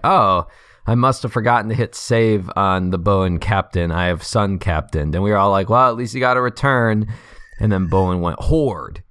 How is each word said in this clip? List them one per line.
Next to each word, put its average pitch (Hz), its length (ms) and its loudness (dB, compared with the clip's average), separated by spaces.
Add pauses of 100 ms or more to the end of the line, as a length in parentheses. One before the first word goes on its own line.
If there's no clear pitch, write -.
"Oh, 104 420 2 (380)
I 113 100 0
must 127 280 0
have 120 100 -6
forgotten 117 360 0
to 113 60 -2
hit 117 200 -2
save 110 600 0
on 92 360 0
the 95 60 -2
Bowen 92 420 0
captain. 92 520 -2
I 87 160 -2
have 85 160 -4
Sun 98 360 -2
captained." 76 560 -4
And 92 80 -2
we 104 80 0
were 104 60 2
all 101 140 4
like, 98 180 0
"Well, 123 200 4
at 113 80 -4
least 123 160 -8
he 131 80 -6
got 127 160 2
a 127 40 0
return." 117 680 0 (520)
And 107 120 2
then 95 160 0
Bowen 90 340 2
went 85 220 -4
horde. 110 680 -2